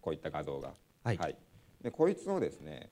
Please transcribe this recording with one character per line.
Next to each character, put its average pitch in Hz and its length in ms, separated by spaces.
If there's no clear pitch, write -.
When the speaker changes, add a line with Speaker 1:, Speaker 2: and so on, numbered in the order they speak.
Speaker 1:
こ - 80
う 80 60
い - 20
っ - 20
た 80 120
画 76 120
像 71 160
が。 69 140
Speaker 2:
は 117 100
い。 90 40
Speaker 1:
は 80 120
い。 - 80
で、 120 80
こ - 180
い 196 60
つ - 160
を 190 80
で 104 100
す - 120
ね 76 300